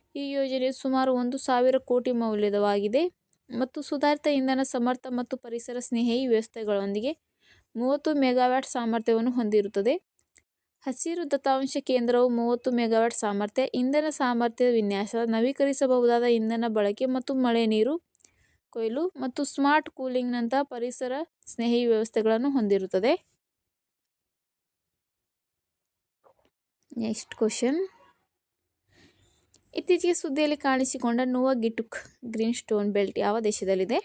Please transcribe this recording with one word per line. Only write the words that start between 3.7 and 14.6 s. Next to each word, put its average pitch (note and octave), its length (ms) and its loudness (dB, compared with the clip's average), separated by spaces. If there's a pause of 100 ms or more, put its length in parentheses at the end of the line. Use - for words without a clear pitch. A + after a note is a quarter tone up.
ಸುಧಾರಿತ D4 440 0
ಇಂಧನ, C4 360 2
ಸಮರ್ಥ B3+ 480 -2
ಮತ್ತು B3 260 -6
ಪರಿಸರ A#3+ 420 -8
ಸ್ನೇಹಿ A#3+ 480 0
ವ್ಯವಸ್ಥೆಗಳೊಂದಿಗೆ G#3+ 840 0 (640)
ಮೂವತ್ತು C#4 380 0
ಮೆಗಾವ್ಯಾಟ್ B3+ 520 2
ಸಾಮರ್ಥ್ಯವನ್ನು A3+ 640 0
ಹೊಂದಿರುತ್ತದೆ. G#3+ 680 0 (840)
ಹಸಿರು E4 500 -4
ದತ್ತಾಂಶ C4+ 500 0
ಕೇಂದ್ರವು B3 480 2
ಮೂವತ್ತು A#3+ 420 0
ಮೆಗಾವ್ಯಾಟ್ A#3 440 2
ಸಾಮರ್ಥ್ಯ, G#3 500 -2
ಇಂಧನ C4+ 460 0
ಸಾಮರ್ಥ್ಯ B3 600 0